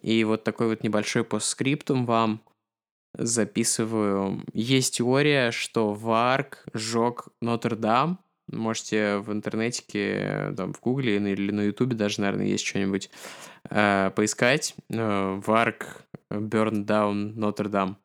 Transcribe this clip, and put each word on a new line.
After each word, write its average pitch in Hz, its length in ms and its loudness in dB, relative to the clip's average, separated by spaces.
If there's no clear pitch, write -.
И 113 220 2
вот 110 200 0
такой 113 260 0
вот 110 140 -2
небольшой 107 400 0
постскриптум 127 840 -2
вам 113 340 2
записываю. 107 1300 0
Есть 127 440 0
теория, 131 540 2
что 107 420 -2
Варг 117 800 0
сжег 113 540 -2
Нотр-Дам. 117 720 0
Можете 107 680 -2
в 107 120 -6
интернетике, 101 1300 -2
там, 95 160 -4
в - 80 -14
Гугле 123 360 0
или 101 340 0
на 104 100 0
Ютубе 113 340 0
даже, 104 260 0
наверное, 101 260 0
есть 98 180 0
что-нибудь, 98 460 -2
э, 98 460 2
поискать. 120 580 2
Э, 101 560 -2
Варг 110 600 0
Burn 107 520 0
Down 104 500 0
Notre 104 340 -2
Dame. 98 360 0